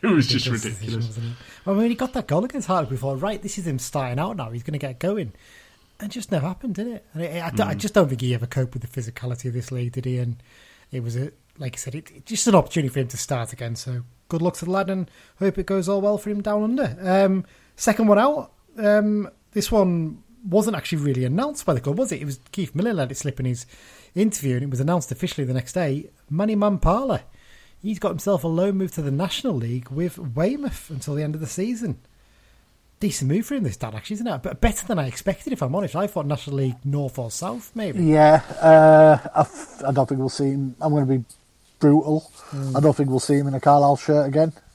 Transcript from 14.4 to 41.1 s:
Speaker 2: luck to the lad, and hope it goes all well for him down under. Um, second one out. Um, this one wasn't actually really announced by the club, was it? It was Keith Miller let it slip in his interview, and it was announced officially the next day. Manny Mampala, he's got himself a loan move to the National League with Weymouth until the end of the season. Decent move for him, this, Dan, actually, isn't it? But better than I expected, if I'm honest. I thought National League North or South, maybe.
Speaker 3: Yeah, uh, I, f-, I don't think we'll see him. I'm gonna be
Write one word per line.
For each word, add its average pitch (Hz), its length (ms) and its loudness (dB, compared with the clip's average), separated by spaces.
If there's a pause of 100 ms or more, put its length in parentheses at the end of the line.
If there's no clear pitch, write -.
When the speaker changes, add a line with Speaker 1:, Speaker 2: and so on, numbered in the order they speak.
Speaker 2:
luck 175 180 0
to - 40 -10
the 170 80 -6
lad, 190 180 -2
and 190 220 -4 (280)
hope 190 180 0
it 196 80 -4
goes 190 240 -2
all 202 100 2
well 208 180 2
for 208 120 -6
him 208 120 -2
down 208 220 0
under. 220 380 0
Um, 190 420 4 (320)
second 220 320 2
one 208 120 6
out. 277 340 0 (240)
Um, 208 520 2 (220)
this 202 180 -2
one 175 540 0 (240)
wasn't 202 300 2
actually 151 220 -4
really 131 260 0
announced 233 400 -2
by 170 80 2
the 120 80 0
club, 143 160 -2
was 254 160 -2
it? - 80 -6
It 147 40 -8
was 139 140 -8 (140)
Keith 180 200 -6
Miller 214 200 -2
let 135 180 -2
it 135 60 -10
slip 139 200 -6
in 127 80 -4
his 123 200 -4 (500)
interview, 175 400 0
and 127 80 -2
it 143 60 -6
was 127 100 -4
announced 160 320 0
officially 147 320 -6
the 127 100 -4
next 127 200 -6
day. 151 360 -2 (200)
Manny 208 260 0
Mampala, 208 680 0 (580)
he's 202 180 -6
got 202 100 -2
himself 170 340 -2
a 165 40 -2
loan 180 280 0
move 190 180 -2
to 165 80 -6
the 143 100 -2
National 180 440 -2
League 123 340 -6
with 165 280 -4
Weymouth 180 720 -4
until 143 260 -8
the 147 80 -4
end 151 100 -4
of 156 60 -8
the 151 80 -8
season. 220 500 -6 (1000)
Decent 143 320 -2
move 214 140 0
for 285 100 -6
him, 247 80 -2
this, 135 140 -4
Dan, 110 180 -10
actually, 151 200 -10
isn't 233 120 -6
it? 147 160 -6
But - 160 -8
better 214 260 0
than 190 140 -2
I 135 80 -2
expected, - 460 -4
if - 80 -6
I'm 135 120 -2
honest. 185 220 -4
I 190 100 -2
thought 175 200 -4
National 143 320 -4
League 131 260 -2
North 139 340 -4
or 117 140 -8
South, 214 420 -10
maybe. 196 300 -2
Speaker 3:
Yeah, 151 380 8 (200)
uh, 156 560 10 (160)
I, 151 80 0
f-, - 460 -6
I 139 60 0
don't 131 160 2
think 139 100 -2
we'll 131 80 0
see 139 220 -2
him. 135 320 -4
I'm 156 120 0
gonna 147 120 2
be 131 180 0 (560)